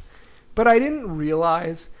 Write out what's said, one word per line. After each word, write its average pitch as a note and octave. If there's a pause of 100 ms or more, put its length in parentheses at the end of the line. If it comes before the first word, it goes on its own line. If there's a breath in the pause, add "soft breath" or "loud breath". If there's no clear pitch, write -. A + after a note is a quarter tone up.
(540 soft breath)
But A3+
I A#3
didn't C4
realize E3 (100)